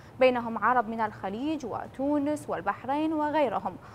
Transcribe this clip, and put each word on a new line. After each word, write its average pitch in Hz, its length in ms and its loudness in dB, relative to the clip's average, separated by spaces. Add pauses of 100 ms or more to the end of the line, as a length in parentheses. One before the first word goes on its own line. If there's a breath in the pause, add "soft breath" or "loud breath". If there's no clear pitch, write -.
(200 loud breath)
بينهم 240 380 4
عرب 226 300 4
من 226 120 -6
الخليج 226 680 -4
وتونس 285 840 -2
والبحرين 240 600 -2
وغيرهم، 277 640 0 (180 loud breath)